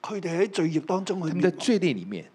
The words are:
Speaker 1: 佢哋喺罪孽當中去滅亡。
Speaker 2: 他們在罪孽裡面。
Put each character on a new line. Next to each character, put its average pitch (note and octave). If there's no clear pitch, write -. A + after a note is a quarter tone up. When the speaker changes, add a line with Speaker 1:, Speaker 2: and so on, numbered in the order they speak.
Speaker 1:
佢 G#3
哋 E3+
喺 G#3
罪 F3
孽 D#3
當 F#3
中 F#3
去 D#3+
滅 -
亡。 -
Speaker 2:
他 F3
們 F3+
在 F3+
罪 A3
孽 E3
裡 F2+
面。 F#2+